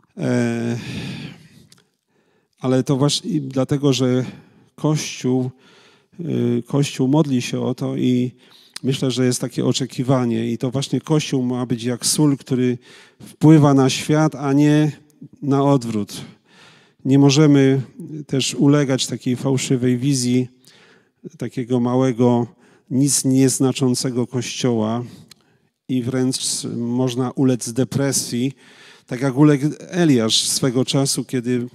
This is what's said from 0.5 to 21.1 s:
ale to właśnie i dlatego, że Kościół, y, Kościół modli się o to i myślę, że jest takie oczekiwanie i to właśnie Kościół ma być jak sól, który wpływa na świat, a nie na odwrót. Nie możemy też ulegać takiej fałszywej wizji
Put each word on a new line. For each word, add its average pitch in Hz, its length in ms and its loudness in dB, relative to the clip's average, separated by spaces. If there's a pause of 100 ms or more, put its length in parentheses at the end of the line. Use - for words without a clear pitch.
ale 131 220 2
to 139 140 0
właśnie 147 340 -2
i 160 100 -2
dlatego, 135 520 -2
że 127 320 0 (500)
Kościół, 131 760 -2 (720)
y, 120 460 -2
Kościół 139 420 -2
modli 139 340 2
się 123 180 -6
o 120 140 -4
to 135 220 -6
i 123 340 0 (520)
myślę, 135 280 -2
że 127 140 0
jest 127 160 0
takie 131 240 -4
oczekiwanie 120 880 -2
i 113 60 -6
to 131 120 -4
właśnie 131 300 -4
Kościół 147 420 -2
ma 123 240 -4
być 117 180 -4
jak 123 220 -4
sól, 147 300 2
który 123 420 -2 (420)
wpływa 147 540 6
na 135 160 4
świat, 151 440 0
a 143 180 -4
nie 147 400 4 (500)
na 139 220 2
odwrót. 117 560 0 (840)
Nie 135 140 4
możemy 139 600 6 (460)
też - 280 -4
ulegać 139 520 2
takiej 123 300 -4
fałszywej 127 600 0
wizji 127 500 0 (920)